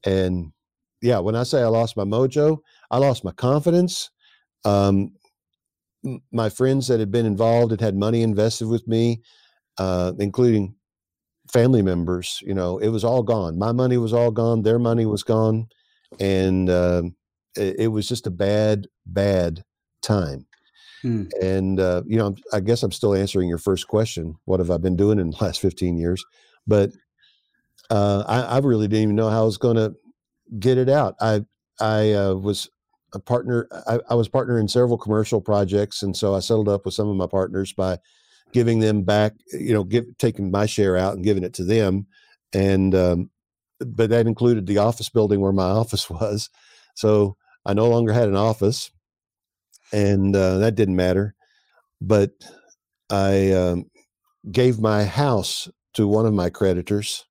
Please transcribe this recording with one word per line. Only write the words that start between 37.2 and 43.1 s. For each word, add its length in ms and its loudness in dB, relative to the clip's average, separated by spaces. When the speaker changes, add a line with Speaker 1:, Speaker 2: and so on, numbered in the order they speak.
Speaker 1:
partners 460 -4
by 260 -4
giving 260 2
them 240 2
back, 300 2
you 200 -2
know, 100 2
give, 220 -2
taking 340 -2
my 140 0
share 320 2
out 180 0
and 80 -10
giving 200 0
it 100 -8
to 100 -8
them. 440 0
And, 420 2
um, 340 2